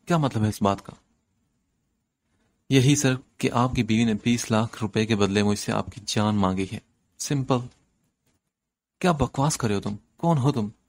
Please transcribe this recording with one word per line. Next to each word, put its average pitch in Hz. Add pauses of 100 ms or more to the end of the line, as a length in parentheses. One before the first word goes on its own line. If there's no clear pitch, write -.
क्या 175
मतलब 123
है 107
इस 104
बात 98
का?" - (1800)
"यही 135
सर 131 (220)
कि 127
आपकी 127
बीवी 110
ने 110
बीस 120
लाख 113
रुपए 107
के 113
बदले 101
मुझसे 104
आपकी 104
जान 107
मांगी 95
है। 107 (360)
सिंपल।" 131 (1300)
"क्या 180
बकवास 139
कर 120
रहे 101
हो 98
तुम? 104 (200)
कौन 170
हो 135
तुम? 107 (160)